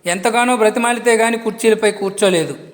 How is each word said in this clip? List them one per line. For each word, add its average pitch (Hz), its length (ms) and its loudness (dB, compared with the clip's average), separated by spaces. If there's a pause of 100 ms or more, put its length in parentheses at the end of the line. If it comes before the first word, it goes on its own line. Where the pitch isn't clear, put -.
ఎంతగానో 233 500 0
బ్రతిమాలితే 233 600 0
గాని 226 220 0
కుర్చీలపై 220 540 0
కూర్చోలేదు. 180 640 -2 (160)